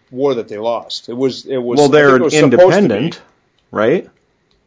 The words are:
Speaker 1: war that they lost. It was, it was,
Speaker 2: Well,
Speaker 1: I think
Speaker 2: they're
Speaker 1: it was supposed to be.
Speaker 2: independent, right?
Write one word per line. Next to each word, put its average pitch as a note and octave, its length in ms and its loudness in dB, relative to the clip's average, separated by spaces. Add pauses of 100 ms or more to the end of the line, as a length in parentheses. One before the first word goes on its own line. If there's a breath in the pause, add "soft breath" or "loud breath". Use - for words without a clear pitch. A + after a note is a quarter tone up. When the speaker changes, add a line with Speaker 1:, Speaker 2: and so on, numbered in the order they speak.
(120)
Speaker 1:
war C3+ 220 -4
that A2 120 -8
they G#2 120 -14
lost. A2 500 -10
It A2+ 60 -12
was, B2+ 300 -6
it C3 140 -8
was, A#2+ 200 -4
Speaker 2:
Well, D3 80 6
Speaker 1:
I C3+ 40 0
think - 20 0
Speaker 2:
they're C#3+ 240 4
Speaker 1:
it B2 60 0
was D3 120 0
supposed D3 180 0
to A#2 40 4
be. F3+ 80 6
Speaker 2:
independent, E3 560 0 (520)
right? A2 360 -2 (580)